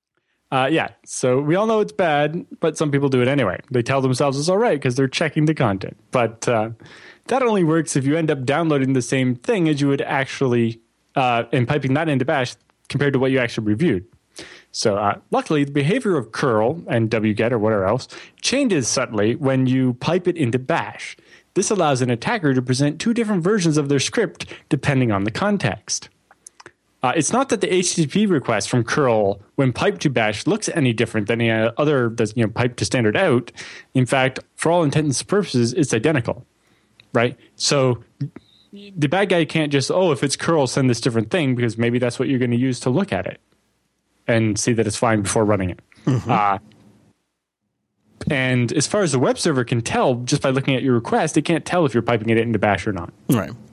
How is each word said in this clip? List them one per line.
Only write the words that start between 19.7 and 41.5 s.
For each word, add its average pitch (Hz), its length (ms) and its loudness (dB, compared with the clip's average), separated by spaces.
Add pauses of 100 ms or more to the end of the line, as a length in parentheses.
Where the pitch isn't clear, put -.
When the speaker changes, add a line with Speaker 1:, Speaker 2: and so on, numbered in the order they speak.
Speaker 1:
pipe 175 340 -2
it 170 80 0
into 127 240 0
bash. 127 560 -6 (380)
This 202 160 0
allows 156 320 2
an 123 80 0
attacker 175 460 0
to 127 60 2
present 135 380 -2
two 226 140 -2
different 214 300 -2
versions 170 340 2
of 147 100 0
their 143 120 2
script - 480 -4 (220)
depending 131 420 0
on 98 140 0
the 104 60 -2
context. - 800 -4 (960)
Uh, 123 120 2
it's 160 160 0
not 269 180 0
that 208 120 -2
the 185 100 0
H 185 220 0
T 165 120 0
T - 20 0
P 208 180 0
request 123 420 0
from 123 160 0
curl 110 560 2 (160)
when 135 180 2
piped - 280 -2
to 156 80 2
bash 113 380 0
looks 208 260 -2
any 135 180 2
different 110 360 -2
than 117 140 0
any 113 360 2
other 143 320 2
that's, 110 260 -2
you 117 80 0
know, 104 60 0
piped 123 280 -2
to 104 80 -4
standard 113 300 0
out. 160 360 2 (420)
In 127 140 2
fact, 131 320 0 (160)
for - 160 0
all 175 120 2
intents 147 360 0
and - 80 -8
purposes, 131 460 0
it's 151 200 0
identical, 120 520 0 (680)
right? 120 240 0 (200)
So 131 460 0 (920)
the 147 120 0
bad 185 220 0
guy 170 160 2
can't 151 260 -2
just, 139 200 0
"Oh, 180 200 2
if 139 120 -2
it's 139 120 -2
curl, 156 300 2
send 131 240 2
this 117 120 0
different 113 280 0
thing," 139 240 0